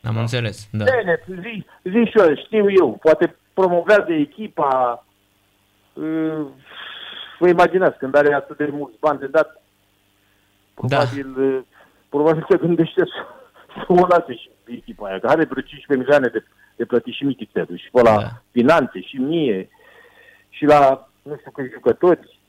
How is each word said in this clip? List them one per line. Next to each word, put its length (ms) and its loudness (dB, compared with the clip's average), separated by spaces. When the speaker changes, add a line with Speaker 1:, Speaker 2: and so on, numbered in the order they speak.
Speaker 1:
Am 80 -4
Speaker 2:
Da. 60 -2
Speaker 1:
înțeles, 520 -6
da. 120 -4
Speaker 2:
Bine, 580 -2
zi, 220 -12
zi 280 0
și 80 2
eu, 260 4
știu 260 0
eu, 320 2
poate 340 2
promovează 580 2
echipa, 920 -2
uh, 540 -6
vă 100 4
imaginați, 500 2
când 180 -6
are 180 4
atât 220 -6
de 160 -4
mulți 280 -10
bani 180 0
de 80 -12
dat, 360 -2
Speaker 1:
Da. 80 0
Speaker 2:
probabil, 420 -4
uh, 200 0
probabil 400 0
se 80 2
gândește 480 -2
să, 160 -10
să 60 0
o 140 4
lase 280 0
și 160 -20
echipa 440 -16
aia, 100 -8
că 80 -6
are 180 2
vreo 180 -6
cincisprezece 420 -6
milioane 240 2
de, 160 -6
de 80 -4
plătit 300 -2
și 100 -10
Mitițelu, 520 -6
și 160 -20
pe 60 2
ăla 220 6
Speaker 1:
Da. 80 -8
Speaker 2:
finanțe, 500 2
și 160 -16
mie, 520 -4
și 160 -10
la 440 4
nu 160 -14
știu 120 -20
câți 220 -10
jucători. 680 0